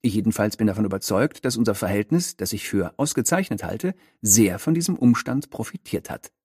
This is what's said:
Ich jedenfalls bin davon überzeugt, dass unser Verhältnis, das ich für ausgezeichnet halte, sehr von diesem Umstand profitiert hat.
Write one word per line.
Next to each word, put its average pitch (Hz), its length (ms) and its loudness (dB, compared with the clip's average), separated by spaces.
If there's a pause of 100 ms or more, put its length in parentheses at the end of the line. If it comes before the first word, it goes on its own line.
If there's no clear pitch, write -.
Ich 110 120 0
jedenfalls 107 420 0
bin 110 100 2
davon 104 200 2
überzeugt, 98 580 -2
dass 117 140 -2
unser 113 160 2
Verhältnis, 104 600 0
das - 200 -6
ich 107 120 -8
für 95 300 -2
ausgezeichnet 147 680 0
halte, - 300 -4 (280)
sehr 101 360 4
von - 140 0
diesem 170 240 0
Umstand 123 540 2
profitiert - 580 -8
hat. - 240 -14 (120)